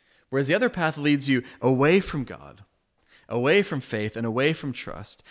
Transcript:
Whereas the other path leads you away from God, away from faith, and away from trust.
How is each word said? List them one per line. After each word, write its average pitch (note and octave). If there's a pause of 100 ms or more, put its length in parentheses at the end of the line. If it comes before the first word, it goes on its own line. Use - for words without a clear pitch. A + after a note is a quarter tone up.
(300)
Whereas C3+
the D#3+
other A#3
path D#3+
leads C#3+
you B2+ (180)
away C3+
from D3+
God, C#2+ (640)
away C#3+
from D3+
faith, G#2+
and A#2
away B2+
from D3+
trust. -